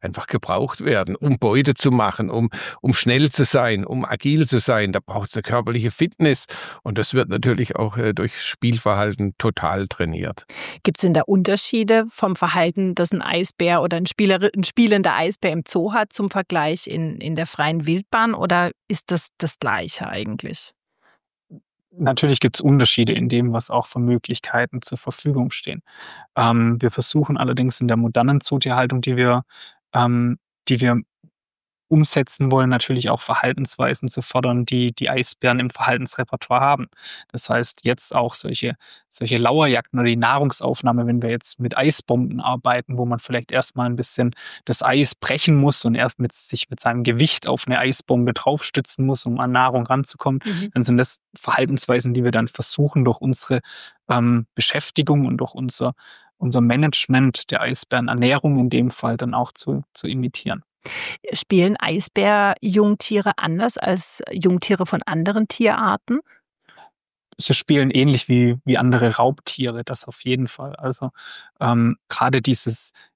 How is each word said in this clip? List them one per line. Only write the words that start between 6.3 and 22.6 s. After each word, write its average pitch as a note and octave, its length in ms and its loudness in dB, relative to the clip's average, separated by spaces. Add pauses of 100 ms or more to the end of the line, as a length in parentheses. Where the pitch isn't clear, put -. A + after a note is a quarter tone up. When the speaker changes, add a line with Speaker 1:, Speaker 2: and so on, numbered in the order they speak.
Speaker 1:
und G#2 160 -6
das G#2+ 160 -2
wird B2+ 140 2
natürlich A2 480 0
auch, G#2+ 200 -2
äh, A2+ 160 0
durch - 300 -4
Spielverhalten G#2 960 0
total G2 480 -2
trainiert. E2+ 600 -6 (360)
Speaker 2:
Gibt's - 200 -2
denn F3+ 120 2
da F3+ 80 2
Unterschiede G#3 880 2
vom F#3+ 240 -2
Verhalten, F3 600 0
das F3 180 0
ein F#3+ 100 -2
Eisbär F3 600 0
oder E3+ 160 -2
ein F3 80 -2
Spieler-, F#3+ 500 2
ein F#3+ 80 0
spielender G3+ 520 4
Eisbär E3+ 360 -2
im D#3+ 160 -2
Zoo F#3+ 240 0
hat, G#3+ 200 0
zum G3+ 180 -4
Vergleich F3 560 -2
in, D#3+ 340 -4
in D#3+ 140 -6
der D#3+ 120 -2
freien D#3 400 -2
Wildbahn A3 480 0
oder F3 360 0 (180)
ist - 220 -4
das F3 180 -2 (100)
das - 200 -6
Gleiche G#2+ 500 -6
eigentlich? - 640 -10 (1200)
Speaker 3:
Natürlich C#3+ 500 0
gibt's - 200 2